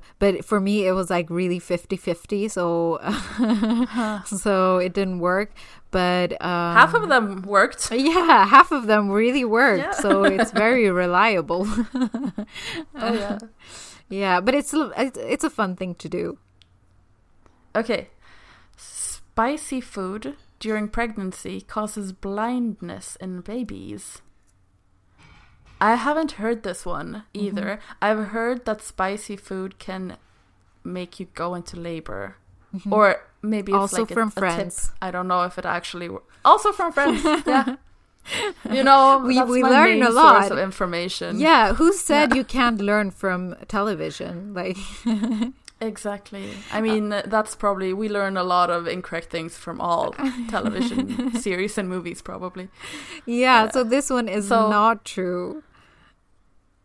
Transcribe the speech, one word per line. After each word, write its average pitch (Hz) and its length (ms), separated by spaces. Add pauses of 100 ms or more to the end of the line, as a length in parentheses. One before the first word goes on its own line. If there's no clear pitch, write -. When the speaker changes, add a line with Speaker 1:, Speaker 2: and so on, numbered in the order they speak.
(200)
Speaker 1:
but 196 260
for 208 160
me, 202 260
it 185 60
was, 185 160
like, 175 220
really 180 280
fifty 175 380
fifty. 196 500
So, 170 520
<laughs> - 40
Speaker 2:
Huh. 220 1200
Speaker 1:
so 190 540
it 180 160
didn't 190 260
work. 185 320 (400)
But, 180 420 (120)
um, 175 320
Speaker 2:
Half 269 160
of 427 160
them 208 320
worked. 202 500
Speaker 1:
Yeah, 285 560
half 262 240
of 269 140
them 208 240
really 233 340
worked. 233 400
Speaker 2:
Yeah. - 100
Speaker 1:
So 196 320
it's 196 260
Speaker 2:
<laughs> 214 140
Speaker 1:
very 233 260
reliable. 180 720
<laughs> 233 1300
Speaker 2:
Oh, 226 180
yeah. 202 260 (680)
Speaker 1:
Yeah, 190 320
but 233 140
it's, 285 180
it's, 262 440
it's - 260
a 311 60
fun 190 260
thing 180 200
to - 120
do. 175 300 (1400)
Speaker 2:
Okay. 226 340 (680)
Spicy - 1040
food 214 540 (240)
during 214 280
pregnancy 202 760
causes 214 520
blindness 214 1080
in 185 220
babies. 104 800 (1600)
I 214 140
haven't 294 380
heard 226 300
this 180 220
one 175 380 (100)
either. 202 280 (160)
Speaker 1:
Mm-hmm. - 240
Speaker 2:
I've 214 280
heard 233 360
that 214 160
spicy 196 540
food 190 440
can 185 380 (640)
make 180 360
you 185 140
go 175 220
into 175 220
labor. 160 600 (360)
Speaker 1:
Mm-hmm. 196 200
Speaker 2:
Or 208 280 (200)
maybe 208 320
it's, 202 60
Speaker 1:
Also 196 220
Speaker 2:
like, 220 100
a, - 20
Speaker 1:
from 226 160
Speaker 2:
a - 20
tip. - 80
Speaker 1:
Friends. 175 520 (100)
Speaker 2:
I 185 100
don't 180 160
know 180 160
if 180 140
it 185 80
actually 175 440
wo-, - 140 (220)
also 415 260
from 349 220
Friends, 285 300
Speaker 1:
<laughs> 311 220
Speaker 2:
yeah. 254 300 (960)
You 262 140
know, 269 400
Speaker 1:
We, 254 100
Speaker 2:
that's 254 160
Speaker 1:
we 247 100
Speaker 2:
my 262 80
Speaker 1:
learn 302 300
Speaker 2:
main - 40
Speaker 1:
a 240 60
lot. 277 340
Speaker 2:
source - 80
of 151 60
information. 180 840
Speaker 1:
Yeah, 277 340
who 320 180
said 302 400
Speaker 2:
Yeah. 262 60
Speaker 1:
you 262 80
can't 240 340
learn 202 320
from 180 440 (120)
television? 180 840
Like 185 240 (260)
<laughs> 226 480 (300)
Speaker 2:
Exactly. 202 680 (220)
I 208 80
mean, 214 300
that's 208 460
probably, 196 360
we 208 160
learn 196 300
a 180 60
lot 180 260
of 170 180
incorrect 180 420
things 165 280
from - 240
all 170 300 (200)
Speaker 1:
<laughs> 247 180
Speaker 2:
television 233 920
series 196 360
and 196 120
movies, 180 320
probably. 185 480 (560)
Speaker 1:
Yeah, 240 400
Speaker 2:
Yeah. - 60
Speaker 1:
so 262 120
this 254 260
one 240 200
is 202 180
Speaker 2:
So 214 220
Speaker 1:
not 214 340
true. 180 600 (1200)